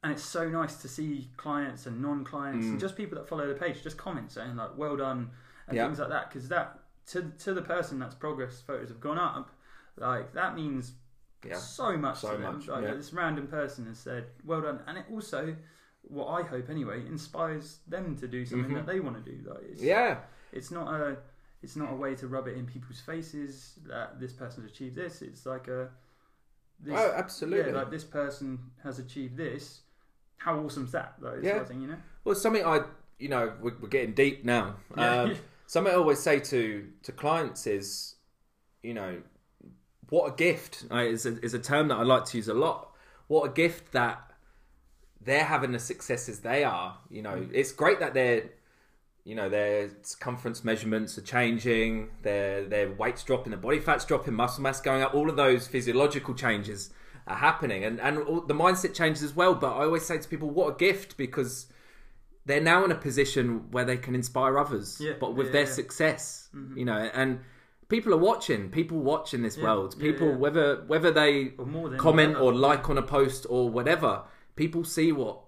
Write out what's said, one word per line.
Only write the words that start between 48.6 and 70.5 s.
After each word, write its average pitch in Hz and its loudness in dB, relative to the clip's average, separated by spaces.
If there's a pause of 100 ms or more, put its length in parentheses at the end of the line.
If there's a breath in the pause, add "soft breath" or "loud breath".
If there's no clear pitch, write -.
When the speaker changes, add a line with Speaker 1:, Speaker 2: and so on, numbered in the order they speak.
Speaker 2:
you 110 -12
know, 104 -2
their 104 2 (120)
circumference 120 -6
measurements 110 0
are 107 -12
changing, 113 2 (120)
their, 98 0
their 101 2
weight's 110 -2
dropping, 123 0
their 95 -6
body 139 2
fat's 151 2
dropping, 139 2
muscle 123 0
mass 135 0
going 135 2
up, 135 2
all 147 4
of 147 0
those 131 6
physiological 131 2
changes 104 -2 (360 loud breath)
are - -6
happening, 123 2
and, 110 -2
and 143 2
all, 160 0
the - 0
mindset 185 4
changes 156 2
as 143 -4
well. 175 8
But 127 0
I 139 2
always 160 2
say 165 0
to - -6
people, 151 -4
what 147 2
a - -10
gift, 190 2
because 123 -2 (800 soft breath)
they're 143 2
now 175 6
in 185 4
a 160 4
position 127 2
where 123 2
they 127 0
can 123 -4
inspire 131 2
others, 123 -2
Speaker 1:
Yeah, 151 -2
Speaker 2:
but 117 -2
with 131 0
Speaker 1:
yeah, 131 -2
Speaker 2:
their 143 6
Speaker 1:
yeah. 135 -2
Speaker 2:
success, - -2
Speaker 1:
Mm-hmm. 131 -12
Speaker 2:
you 123 -2
know, 110 0 (160)
and 131 0 (480 loud breath)
people 220 4
are - 8
watching, 165 2
people 160 0
watch 143 0
in 120 0
this 110 -4
Speaker 1:
Yeah, - -2
Speaker 2:
world, 98 2
Speaker 1:
yeah, 147 2
Speaker 2:
people, 156 4
Speaker 1:
yeah. 131 2
Speaker 2:
whether, 143 4